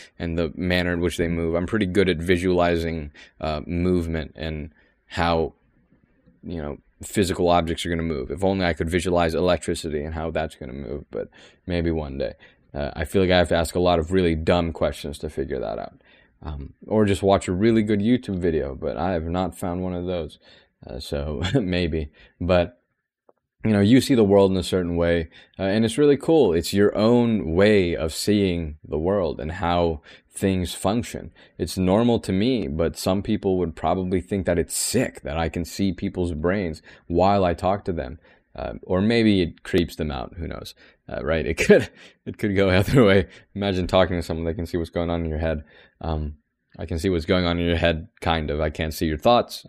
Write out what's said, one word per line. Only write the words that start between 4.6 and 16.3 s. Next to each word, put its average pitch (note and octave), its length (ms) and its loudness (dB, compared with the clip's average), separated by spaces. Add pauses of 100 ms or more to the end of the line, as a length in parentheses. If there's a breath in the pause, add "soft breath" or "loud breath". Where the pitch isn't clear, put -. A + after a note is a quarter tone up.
how, E2 460 0 (880)
you E2+ 180 -8
know, D2 160 -8 (260)
physical F2+ 460 0
objects E2+ 360 0
are E2+ 40 -4
gonna E2+ 120 -2
move. C#2+ 300 -6
If E2 120 -6
only F#2+ 220 0
I E2+ 80 0
could E2 160 -4
visualize F2 460 0
electricity E2+ 680 -2
and D#2+ 120 -8
how D#2+ 160 -6
that's D#2 240 -6
gonna C2 180 -14
move, C2+ 380 -10
but A1 160 -8 (400 loud breath)
maybe E2+ 240 0
one D2 260 -4
day. B1 160 -6 (400 soft breath)
Uh, C#2+ 220 -6
I - 80 -4
feel F#2+ 180 0
like F2+ 100 4
I F2+ 60 6
have F2 120 4
to F2+ 60 0
ask E2+ 200 0
a F2 40 0
lot F2 200 4
of E2 140 -2
really F2 200 4
dumb E2+ 380 0
questions D2+ 480 -4
to D#2+ 100 -8
figure C#2 300 -6
that A1 180 -6
out. - 240 -14 (400 soft breath)